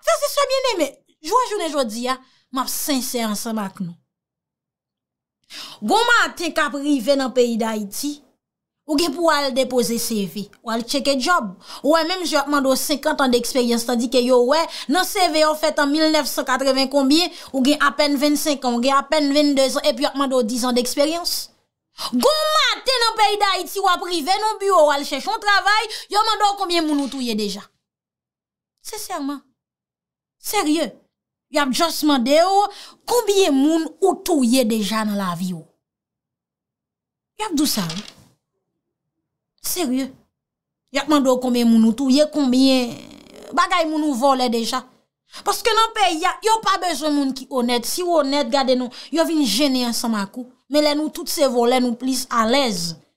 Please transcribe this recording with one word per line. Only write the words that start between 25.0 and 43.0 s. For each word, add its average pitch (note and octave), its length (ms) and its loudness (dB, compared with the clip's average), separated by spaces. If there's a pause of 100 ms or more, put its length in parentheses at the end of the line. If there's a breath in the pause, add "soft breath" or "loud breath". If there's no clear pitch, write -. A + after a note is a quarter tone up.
chercher C#4+ 240 -6
un G#4+ 100 -2
travail, G#4 480 2 (220 loud breath)
yo G4 100 2
demande G#4 380 2
combien F4 240 -2
moun D4+ 200 0
ou C#4 60 -2
touye A#3+ 280 -6
déjà. G#3 260 -4 (1200)
Sincèrement. D4+ 600 -8 (960)
Sérieux. D4+ 520 -2 (600)
Y B3+ 80 0
a C#4+ 120 2
juste D#4+ 300 -2
demandé, C#4+ 440 4
oh, G4 200 4 (400 loud breath)
combien G4+ 460 2
moun D#4 360 2 (140)
ou F#4 140 2
touye C4 500 2
déjà A3 400 -2
dans G#3 80 -2
la F#3+ 220 -4
vie, F#3 180 -6
oh. D#3+ 120 -12 (1700)
Y G#4+ 40 -6
a G4+ 120 -6
tout C#4 120 2
ça, G3+ 160 -2 (120)
oui. G3+ 80 -10 (1600)
Sérieux. C4 520 -4 (800)
Y B3+ 60 -4
a C4+ 80 -4
demandé C#4+ 240 2 (100)
combien B3 240 0
moun A3+ 220 6
ou A3+ 80 4
touye, C4+ 400 4
combien C4 560 2 (640)